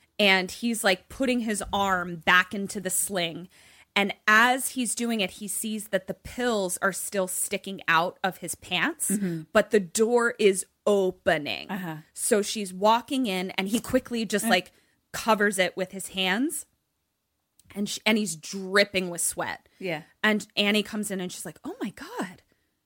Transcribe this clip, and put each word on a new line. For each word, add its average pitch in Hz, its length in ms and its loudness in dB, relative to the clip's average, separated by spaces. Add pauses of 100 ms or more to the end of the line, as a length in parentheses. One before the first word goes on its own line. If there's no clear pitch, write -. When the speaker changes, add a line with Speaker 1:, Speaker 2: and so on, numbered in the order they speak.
(160)
Speaker 1:
And 190 340 4
he's, 233 340 -4
like, 190 240 2
putting 247 320 0
his 214 320 -2
arm 185 440 0
back 180 380 4
into 196 240 -6
the 185 120 -6
sling. 170 580 -4 (480)
And 202 180 0 (140)
as 247 420 4
he's 247 240 -2
doing 233 260 -2
it, 185 120 -2
he 208 160 -12
sees 214 400 -6
that 190 200 -2
the 185 60 -6
pills 214 680 -2
are 190 100 2
still 185 340 -4
sticking 196 600 -6
out 165 340 2
of 185 160 -2
his 170 160 -8
pants, 185 560 -2
Speaker 2:
Mm-hmm. 185 320 -2 (120)
Speaker 1:
but 208 160 4
the 214 100 6
door 226 580 2
is 196 280 4 (200)
opening. 175 840 0
Speaker 2:
Uh-huh. 175 260 -6 (160)
Speaker 1:
So - 300 2
she's 208 300 -6
walking 233 540 2
in, 185 260 -2
and 190 160 -2
he 214 120 2
quickly 240 460 -2
just, 208 180 0
Speaker 2:
Uh. 226 60 2
Speaker 1:
like, 185 220 2 (400)
covers 208 460 2
it 180 180 2
with 185 160 -6
his 190 160 -12
hands. 190 580 -2 (1080)
And 202 140 -4
sh-, - 160 -6
and 220 140 4
he's 185 180 -4
dripping 190 760 0
with 170 120 -6
sweat. - 460 -6 (100)
Speaker 2:
Yeah. 165 240 -6 (200)
Speaker 1:
And 214 320 2
Annie 202 280 2
comes 208 280 -6
in, 190 100 -4
and 180 120 -6
she's - 140 -12
like, 160 180 -14
"Oh 349 160 -10
my 247 100 -4
God, 262 520 -10 (440)